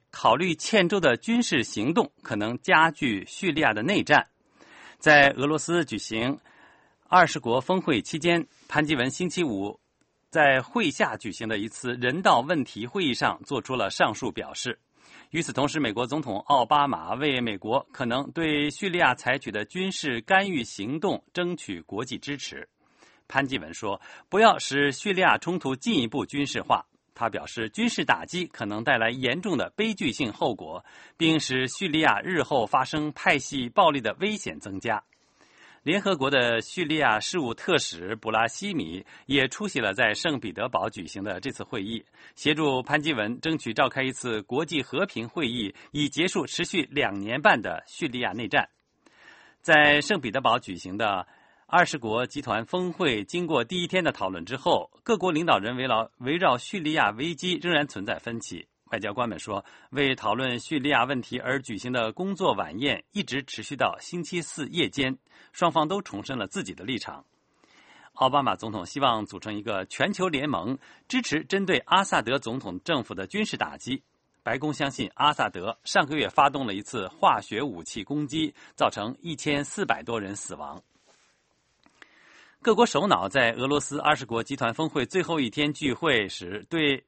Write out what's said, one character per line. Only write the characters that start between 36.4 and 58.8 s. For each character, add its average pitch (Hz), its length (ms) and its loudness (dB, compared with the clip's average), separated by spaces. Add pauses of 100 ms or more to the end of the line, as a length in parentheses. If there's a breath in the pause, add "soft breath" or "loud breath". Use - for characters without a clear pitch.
叙 - 220 -6
利 156 120 -2
亚 117 240 4
事 - 180 -4
务 123 160 -2
特 - 240 0
使 92 380 -4
布 110 160 -6
拉 113 160 4
西 196 260 -6
米 90 320 -6 (220 loud breath)
也 135 200 4
出 208 200 -6
席 143 120 -4
了 101 140 2
在 110 220 4
圣 147 240 -2
彼 98 120 -8
得 104 160 -4
堡 98 220 0
举 92 160 -12
行 98 180 -10
的 95 160 -6
这 123 120 -8
次 104 120 -10
会 104 200 -8
议， 110 200 -8 (320 loud breath)
协 151 200 2
助 143 260 2
潘 139 180 -2
基 151 140 -2
文 113 260 -2
争 160 160 -2
取 120 160 -6
召 135 160 2
开 131 140 -4
一 131 100 -2
次 113 300 -4
国 135 240 -2
际 143 160 -4
和 165 240 -2
平 117 240 -8
会 139 180 -4
议， 113 280 -4 (160 loud breath)
以 147 180 -2
结 165 180 0
束 180 160 -2
持 175 220 -4
续 165 240 -2
两 113 300 -2
年 113 200 -4
半 147 220 4
的 85 240 -6
叙 - 220 -8
利 123 140 -6
亚 107 100 -2
内 110 160 -6
战。 123 200 2 (960 loud breath)
在 147 400 8
圣 190 180 0
彼 123 120 -4
得 131 100 0
堡 120 160 4
举 98 180 -6
行 92 220 -10
的 101 300 0 (400 soft breath)
二 170 180 6
十 151 140 -4
国 117 260 0
集 143 160 -10
团 110 240 -2
峰 180 260 -2
会 123 320 0
经 175 220 -4
过 143 180 2
第 120 200 -4
一 - 40 -4
天 185 160 0
的 143 80 2
讨 98 160 -4
论 87 160 -6
之 117 140 -8
后， 123 320 2 (140)
各 160 120 2
国 180 160 0
领 160 140 0
导 123 140 6
人 117 180 -4
围 131 80 -4
绕， 113 320 0
围 131 180 -4
绕 165 220 2
叙 196 220 -6
利 156 140 -4
亚 120 180 4
危 143 240 -6
机 175 260 -4
仍 175 100 -2
然 147 160 2
存 95 160 -8
在 101 140 -4
分 117 220 -8
歧。 85 280 -14 (240)